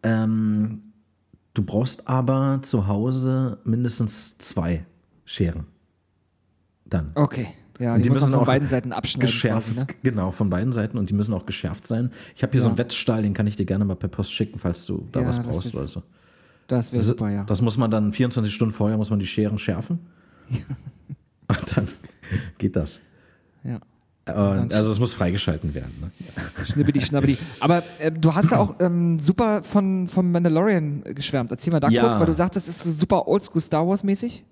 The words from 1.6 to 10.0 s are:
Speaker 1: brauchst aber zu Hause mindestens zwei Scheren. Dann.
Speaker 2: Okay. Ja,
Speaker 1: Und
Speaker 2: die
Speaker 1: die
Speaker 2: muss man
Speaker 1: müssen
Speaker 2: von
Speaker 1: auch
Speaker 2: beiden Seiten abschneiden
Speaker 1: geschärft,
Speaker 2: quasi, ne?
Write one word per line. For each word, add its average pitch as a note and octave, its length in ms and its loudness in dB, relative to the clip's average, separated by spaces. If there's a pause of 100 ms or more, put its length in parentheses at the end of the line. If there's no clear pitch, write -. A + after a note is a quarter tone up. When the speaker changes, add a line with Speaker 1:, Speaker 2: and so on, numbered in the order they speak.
Speaker 1:
brauchst G#2+ 460 -2
aber C3 540 2
zu G2+ 240 0
Hause C3 760 0
mindestens A#2 760 -2
zwei E2+ 460 -4 (380)
Scheren. E2 420 -4 (1200)
Dann. D#2+ 300 -4
Speaker 2:
Okay. C3+ 320 0 (320)
Ja, A#2 160 0
Speaker 1:
Und G#2+ 40 6
Speaker 2:
die - 40 4
Speaker 1:
die A#2+ 60 4
Speaker 2:
muss C3 120 4
man C#3 80 4
Speaker 1:
müssen C3 40 2
Speaker 2:
von C3+ 100 4
Speaker 1:
auch - 40 4
Speaker 2:
beiden C#3 200 2
Seiten B2 240 -2
abschneiden B2 400 -2
Speaker 1:
geschärft, A2+ 420 0
Speaker 2:
quasi, A#2+ 60 -4
ne? C3 80 -2 (160)